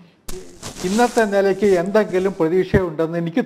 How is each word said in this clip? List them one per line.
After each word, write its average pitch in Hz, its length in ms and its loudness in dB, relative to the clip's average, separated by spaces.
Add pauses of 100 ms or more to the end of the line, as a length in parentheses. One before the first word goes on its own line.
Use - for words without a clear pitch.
(840)
ഇന്നത്തെ 226 420 2
നിലയ്ക്ക് 196 400 0
എന്തെങ്കിലും 190 720 2
പ്രതീക്ഷയുണ്ടെന്ന് 170 800 0
എനിക്ക് 170 280 -2